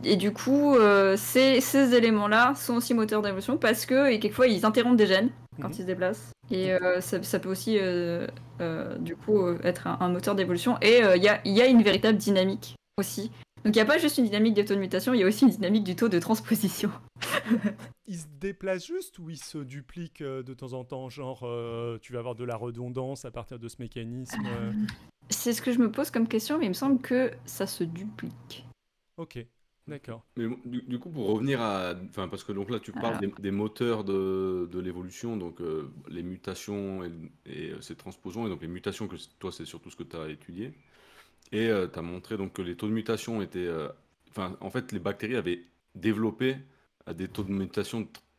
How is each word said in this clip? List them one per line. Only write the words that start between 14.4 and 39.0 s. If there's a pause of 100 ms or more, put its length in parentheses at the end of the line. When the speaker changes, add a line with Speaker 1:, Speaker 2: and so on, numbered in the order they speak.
Speaker 1:
des
taux
de
mutation,
il
y
a
aussi
une
dynamique
du
taux
de
transposition. (240)
<laughs>
Speaker 2:
Ils
se (120)
déplacent
juste
ou
ils
se
dupliquent,
euh,
de
temps
en
temps ?
Genre,
euh,
tu
vas
avoir
de
la
redondance
à
partir
de
ce
mécanisme,
euh. (580)
Speaker 1:
C'est
ce
que
je
me
pose
comme
question,
mais
il
me
semble
que (140)
ça
se
duplique. (520)
Speaker 2:
Ok, (440)
d'accord. (120)
Speaker 3:
Mais
bon,
du,
du
coup,
pour
revenir
à, (160)
enfin,
parce
que
donc
là,
tu
parles
Speaker 1:
Alors.
Speaker 3:
des,
des
moteurs
de,
de
l'évolution,
donc,
euh, (200)
les
mutations
et, (340)
et,
euh,
ces
transposons,
et
donc
les
mutations,